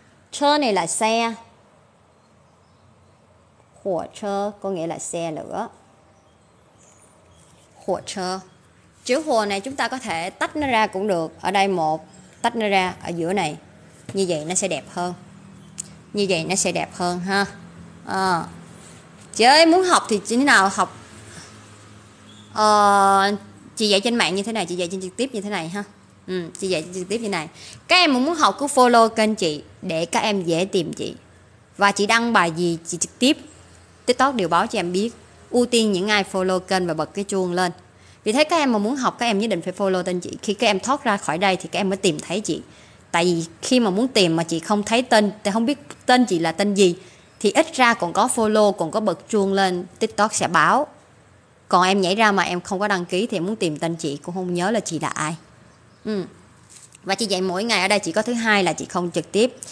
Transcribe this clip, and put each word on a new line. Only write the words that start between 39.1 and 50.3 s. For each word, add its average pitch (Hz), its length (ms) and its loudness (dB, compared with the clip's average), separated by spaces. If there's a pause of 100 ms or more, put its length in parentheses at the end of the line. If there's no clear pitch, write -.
các 240 60 -4
em 214 140 0
nhất 226 80 -2
định 180 140 -2
phải 180 120 -8
follow 190 300 -2
tên 180 160 -4
chị. - 220 -10
Khi 208 120 -4
các 226 140 -2
em 202 120 2
thoát 269 240 -4
ra 202 140 0
khỏi 156 200 -4
đây 185 180 0
thì 170 160 -8
các 175 80 -4
em 190 100 -2
mới 196 80 -2
tìm 180 220 0
thấy 214 220 -6
chị. 156 200 -6 (500)
Tại 170 140 2
vì 170 200 0 (160)
khi 254 180 2
mà 226 100 2
muốn 208 180 0
tìm 180 280 2
mà 165 80 0
chị 165 160 -6
không 208 240 0
thấy 233 180 0
tên, 214 300 2 (120)
thì 202 80 -2
không 226 140 0
biết 185 120 -2 (280)
tên 247 200 4
chị 180 140 0
là 165 120 0
tên 202 220 -2
gì, 185 220 4 (440)
thì 233 120 2
ít - 220 2
ra 240 200 4
còn 175 200 -4
có 220 220 2
follow, 214 360 4
còn 165 200 -4
có 214 80 -2
bật 196 300 -4
chuông 196 240 2
lên, 185 320 0 (140)
TikTok 214 340 0